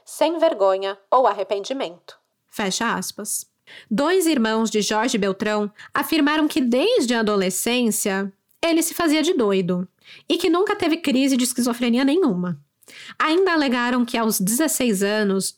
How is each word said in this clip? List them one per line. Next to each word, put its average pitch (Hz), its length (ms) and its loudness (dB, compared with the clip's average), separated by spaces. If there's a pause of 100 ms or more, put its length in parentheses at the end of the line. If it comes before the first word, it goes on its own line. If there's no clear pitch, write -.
sem 320 340 -2
vergonha 196 600 0 (120)
ou 254 160 4
arrependimento." 202 880 -6 (340)
Fecha 208 440 -2
aspas. - 520 -8 (440)
Dois 320 360 2
irmãos 220 440 0
de 208 120 0
Jorge 220 340 0
Beltrão 208 540 -2 (240)
afirmaram 302 540 2
que 311 120 0
desde 262 540 2
a 226 60 2
adolescência 202 1120 0 (320)
ele 330 180 2
se - 120 -4
fazia 311 280 2
de 349 120 0
doido 190 520 0 (420)
e 359 80 0
que 349 140 0
nunca 403 240 2
teve 330 220 0
crise 269 400 0
de 247 80 0
esquizofrenia 240 600 0
nenhuma. 196 560 0 (580)
Ainda 339 340 2
alegaram 247 520 0
que 233 140 -4
aos 220 200 0
dezesseis 233 640 0
anos, 196 560 0